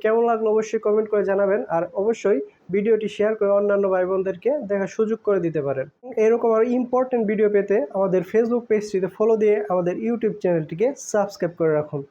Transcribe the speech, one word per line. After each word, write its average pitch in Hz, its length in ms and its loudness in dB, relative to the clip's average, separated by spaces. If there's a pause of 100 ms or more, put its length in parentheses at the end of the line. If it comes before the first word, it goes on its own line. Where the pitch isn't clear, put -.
কেমন 220 280 2
লাগলো 220 240 0
অবশ্যই 220 320 -2
কমেন্ট 214 260 2
করে 208 180 2
জানাবেন। 202 300 2 (160)
আর 170 60 0 (180)
অবশ্যই 220 380 0 (360)
ভিডিওটি 214 420 2
শেয়ার 214 220 0
করে 202 200 2
অন্যান্য 202 340 2
ভাই 185 180 2
বোনদেরকে 190 400 -2 (200)
দেখার 196 260 -2
সুযোগ 220 300 0
করে 196 200 2
দিতে 160 200 -2
পারেন। 135 200 -4 (380)
এরকম 233 320 2
আরও 226 100 4 (140)
ইম্পর্টেন্ট 247 500 0
ভিডিও 214 240 2
পেতে 196 220 2 (200)
আমাদের 185 260 2 (100)
Facebook 233 380 0
পেজটিতে 202 460 0
ফলো 226 260 2
দিয়ে 208 140 4 (160)
আমাদের 180 220 0 (120)
YouTube 226 360 -2
চ্যানেলটিকে 165 440 0 (260)
সাবস্ক্রাইব 202 480 -2
করে 160 180 2
রাখুন। 151 220 -4 (100)